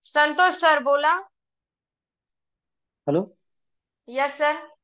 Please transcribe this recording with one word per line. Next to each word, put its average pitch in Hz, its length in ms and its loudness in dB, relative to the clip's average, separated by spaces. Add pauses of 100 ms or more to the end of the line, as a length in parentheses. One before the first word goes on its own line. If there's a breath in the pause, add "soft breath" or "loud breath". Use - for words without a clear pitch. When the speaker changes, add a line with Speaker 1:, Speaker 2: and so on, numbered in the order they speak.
Speaker 1:
संतोष 302 500 0
सर, 320 260 2
बोला. 285 320 0 (2000)
Speaker 2:
हॅलो. 165 280 -2 (720)
Speaker 1:
Yes 277 300 -6
sir. 294 160 0 (300)